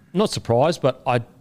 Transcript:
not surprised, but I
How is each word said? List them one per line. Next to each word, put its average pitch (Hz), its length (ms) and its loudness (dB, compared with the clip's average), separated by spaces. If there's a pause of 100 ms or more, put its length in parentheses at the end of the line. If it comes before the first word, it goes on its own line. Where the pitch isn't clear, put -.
(120)
not 202 180 0
surprised, 131 520 0
but 131 240 0
I 123 140 0 (200)